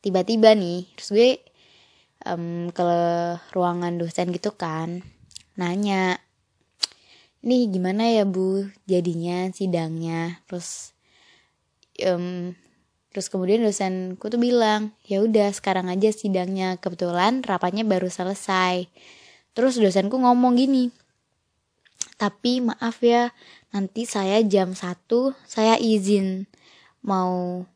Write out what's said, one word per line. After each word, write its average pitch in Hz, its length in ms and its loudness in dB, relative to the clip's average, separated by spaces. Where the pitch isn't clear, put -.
tiba-tiba 214 560 6
nih, 180 400 -4
terus - 160 -14
gue, 233 180 6
em, 170 480 -8
ke 175 160 -2
ruangan 175 480 -2
dosen 175 320 -4
gitu 202 240 -6
kan, 165 480 -8
nanya, 185 560 0
"Nih 247 240 2
gimana 190 400 0
ya, 220 160 4
Bu, 190 440 -2
jadinya 180 640 -2
sidangnya?" 165 960 -4
Terus, - 480 -14
em, 180 560 -4
terus 196 160 -10
kemudian 196 360 0
dosenku 185 640 -4
tuh 240 120 -2
bilang, 220 640 2
"Ya 196 160 -2
udah, 208 320 4
sekarang 185 400 -2
aja 196 200 2
sidangnya, 185 680 -2
kebetulan 185 640 0
rapatnya 196 400 -2
baru 185 240 0
selesai." 185 800 -2
Terus 247 240 2
dosenku 196 400 4
ngomong 247 400 4
gini, 262 320 2
"Tapi 247 400 -2
maaf 233 400 -4
ya, 240 320 4
nanti 202 320 -4
saya 208 400 0
jam 190 320 0
satu, 233 560 -2
saya 220 320 2
izin 196 640 0
mau 180 640 -2